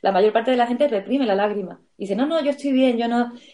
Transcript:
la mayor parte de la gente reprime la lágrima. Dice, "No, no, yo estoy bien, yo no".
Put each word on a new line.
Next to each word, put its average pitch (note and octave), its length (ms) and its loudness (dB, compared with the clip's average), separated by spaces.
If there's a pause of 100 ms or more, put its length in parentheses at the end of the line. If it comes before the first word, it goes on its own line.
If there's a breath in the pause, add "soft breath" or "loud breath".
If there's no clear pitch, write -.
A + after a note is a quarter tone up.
la G3 100 2
mayor G#3 200 4
parte A3+ 180 0
de B3+ 60 2
la A#3+ 100 2
gente B3 220 0
reprime A3+ 360 -2
la G3+ 120 0
lágrima. G3+ 440 -4 (160)
Dice, G3 200 -6
"No, B3+ 100 0
no, D#4+ 160 -2
yo C#4 80 0
estoy C#4+ 220 -4
bien, B3+ 260 2
yo A#3 100 -2
no". A#3+ 240 -2 (220 loud breath)